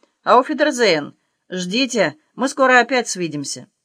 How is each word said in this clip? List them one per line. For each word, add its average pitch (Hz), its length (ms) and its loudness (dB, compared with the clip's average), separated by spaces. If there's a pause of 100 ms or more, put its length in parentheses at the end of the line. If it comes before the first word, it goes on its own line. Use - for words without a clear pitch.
(260)
auf 240 220 4
Wiedersehen. 240 640 0 (360)
Ждите, 185 680 -2 (200)
мы 254 120 -2
скоро 254 320 4
опять 240 280 0
свидимся». 147 600 -8 (180)